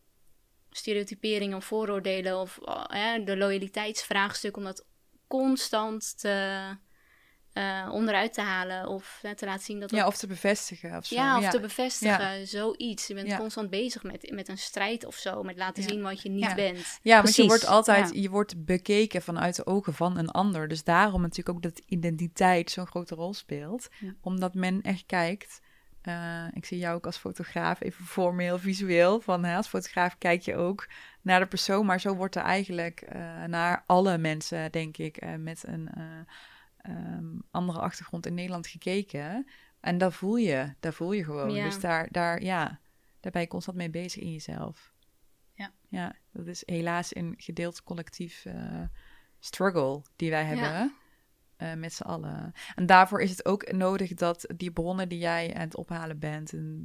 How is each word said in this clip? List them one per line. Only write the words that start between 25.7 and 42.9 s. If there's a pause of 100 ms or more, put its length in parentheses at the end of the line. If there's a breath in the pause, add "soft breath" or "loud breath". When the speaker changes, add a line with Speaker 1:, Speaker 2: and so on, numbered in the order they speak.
Speaker 2:
eh,
ik
zie
jou
ook
als
fotograaf,
even
formeel,
visueel,
van,
hè,
als
fotograaf
kijk
je
ook (340 loud breath)
naar
de
persoon,
maar
zo
wordt
er
eigenlijk,
eh,
naar
alle
mensen,
denk
ik,
eh,
met
een,
eh, (760 loud breath)
ehm, (260)
andere
achtergrond
in
Nederland
gekeken. (320 soft breath)
En
daar
voel
je,
daar
voel
je
gewoon.
Speaker 1:
Ja.
Speaker 2:
Dus
daar,
daar,
ja, (400)